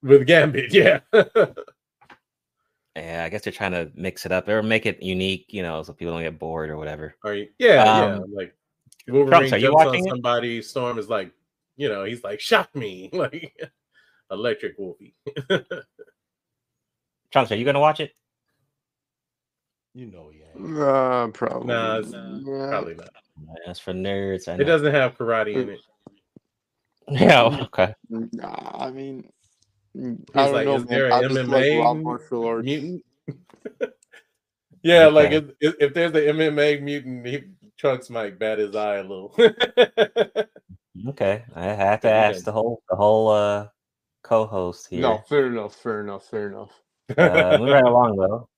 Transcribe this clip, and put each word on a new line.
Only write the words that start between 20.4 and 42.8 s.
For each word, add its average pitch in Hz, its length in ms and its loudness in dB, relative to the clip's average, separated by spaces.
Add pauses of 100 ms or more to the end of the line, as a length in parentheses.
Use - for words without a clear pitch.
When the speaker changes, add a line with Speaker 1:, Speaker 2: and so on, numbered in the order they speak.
Speaker 3:
ain't. 160 360 -12
Speaker 4:
Uh, 127 500 2
probably. - 380 -6
Speaker 1:
Nah, 113 300 -2
it's 107 140 -8
Speaker 4:
Yeah. 135 580 -12
Speaker 1:
probably 95 260 -6
not. 80 140 -20 (560)
Speaker 2:
That's 87 140 -14
for 95 140 -10
nerds. 95 540 -6
I 87 100 -8
Speaker 1:
It 139 60 2
Speaker 2:
know. 143 40 0
Speaker 1:
doesn't 151 260 2
have 131 240 0
karate 110 380 -2
in 120 140 -4
it. 95 160 -16
Speaker 2:
<laughs> - 40 -20 (1200)
Yeah, 143 300 8 (220)
okay. 104 320 -2 (160)
Speaker 4:
Nah, 113 720 -12
I 131 60 -10
mean, 135 360 -14 (680)
mm, 123 220 -10 (160)
I 135 80 4
Speaker 1:
He's 139 80 2
Speaker 4:
don't - 20 -2
Speaker 1:
like, 110 120 0
Speaker 4:
know, 139 120 0
Speaker 1:
"Is 120 80 -6
Speaker 4:
man. 120 40 -16
Speaker 1:
there 127 220 0
Speaker 4:
I 123 120 4
Speaker 1:
an 131 60 -2
Speaker 4:
just 131 180 -2
like - 0 -
Speaker 1:
M 123 60 -4
M 131 100 4
A 151 160 2
Speaker 4:
raw 123 160 2
martial 120 500 -8
arts. 117 200 -4
Speaker 1:
mutant?" 151 380 -8 (240)
<laughs> - 560 -14 (960)
Yeah, 165 260 8
like, 147 240 8
Speaker 2:
Okay. 151 60 2
Speaker 1:
if, 151 60 0 (160)
if, 156 220 0
if 139 120 2
there's 170 200 -2
the 151 160 2
M 156 100 0
M 151 180 0
A 147 220 2
mutant, 131 480 -10
he, 139 160 -8 (340)
Trunks 127 320 -4
might 104 300 -8
bat 110 200 -4
his 104 160 -4
eye 107 220 -4
a 98 60 -8
little. 95 340 -14
<laughs> 226 1080 0 (600)
Speaker 2:
Okay, 110 360 -4 (120)
I 82 100 -10
have 104 360 0
to 120 60 2
Speaker 1:
Yeah, 107 100 4
he 110 100 4
Speaker 2:
ask 104 80 0
Speaker 1:
does. 90 80 -14
Speaker 2:
the 104 80 -8
whole, 113 380 -4